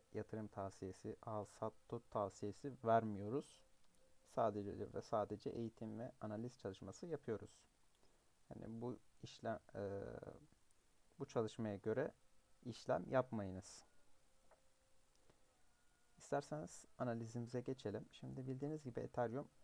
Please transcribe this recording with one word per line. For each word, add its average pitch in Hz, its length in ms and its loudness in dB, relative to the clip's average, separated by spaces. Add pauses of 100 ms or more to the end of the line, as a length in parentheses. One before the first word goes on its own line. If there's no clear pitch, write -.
(120)
yatırım 107 340 -2
tavsiyesi, 98 760 -4
al 107 220 0
sat - 280 -2 (160)
tut - 220 -6
tavsiyesi 104 760 0
vermiyoruz. 113 760 6 (760)
Sadece 101 600 2
ve 113 80 0
sadece 104 480 2
eğitim 110 480 -2
ve 127 220 -4
analiz 110 380 -4
çalışması 95 480 -6
yapıyoruz. 131 440 -2 (1000)
Yani 113 300 -6
bu 120 180 0 (240)
işlem, - 360 -2 (160)
e, 98 280 0 (1160)
bu 139 80 -2
çalışmaya 110 500 2
göre - 360 2 (520)
işlem 127 460 0
yapmayınız. 104 720 2 (2250)
İsterseniz 151 680 -2 (140)
analizimize 117 640 0
geçelim. 110 520 -2
Şimdi 131 340 -6
bildiğiniz 143 380 -2
gibi 120 160 -2
Ethereum 123 480 0 (160)